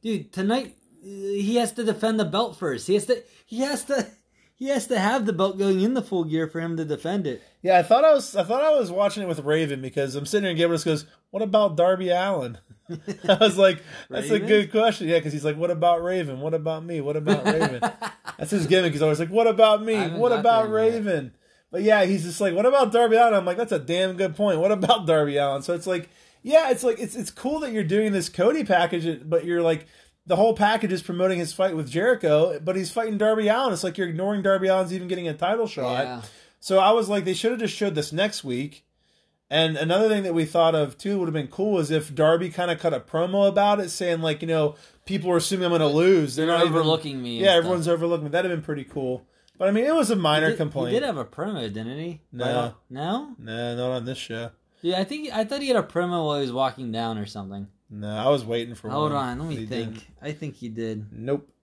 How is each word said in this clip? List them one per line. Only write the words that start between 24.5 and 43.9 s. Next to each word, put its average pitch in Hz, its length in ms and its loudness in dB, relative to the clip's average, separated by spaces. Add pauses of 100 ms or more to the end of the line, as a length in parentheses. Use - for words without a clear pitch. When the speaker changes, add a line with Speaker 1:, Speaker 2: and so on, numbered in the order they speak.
Speaker 2:
What 190 120 4
about 202 340 2
Darby 151 320 2
Allin?" 139 240 0
So 175 140 -2
it's 170 120 -8
like, 180 220 -4 (320)
yeah, 294 300 4
it's - 120 0
like, 233 160 0
it's, - 160 -8
it's 196 140 -8
cool 294 300 -4
that 285 120 -6
you're 214 120 -2
doing 208 280 0
this 185 160 -2
Cody 247 360 0
package, 170 680 0
but 165 160 0
you're 170 160 0
like, 165 240 0 (400)
the 180 100 0
whole 220 200 4
package 208 360 2
is 180 120 -4
promoting 180 340 0
his 170 160 -6
fight 190 220 0
with 156 120 -4
Jericho, 165 720 2
but 175 160 -4
he's 185 140 -4
fighting 220 300 -4
Darby 214 280 2
Allin. 240 240 2
It's 175 120 -4
like 185 160 -4
you're 185 100 -2
ignoring 190 320 -4
Darby 190 260 2
Allin's 185 240 2
even 180 160 -6
getting 175 200 -6
a 151 80 -4
title 208 320 -2
shot. 127 360 -4
Speaker 1:
Yeah. 123 180 -8 (380)
Speaker 2:
So 190 200 2
I 190 120 6
was 220 180 2
like, 202 160 -2
they 185 100 -2
should 226 160 -2
have 247 80 -4
just 214 160 -4
showed 202 200 -2
this 147 160 -4
next 196 320 -2
week. 135 420 -6 (680)
And 160 260 2
another 180 320 2
thing 208 140 0
that 180 100 -2
we 165 120 2
thought 165 300 4
of, 147 220 0
too, 202 220 -4
would 175 80 -2
have 160 60 -4
been 147 140 -4
cool 196 320 -2
is 147 120 -2
if 151 220 -2
Darby 160 360 2
kinda 175 260 -2
cut 165 180 -2
a 127 60 -2
promo 185 480 0
about 202 320 2
it, 185 100 -6
saying, 170 320 -2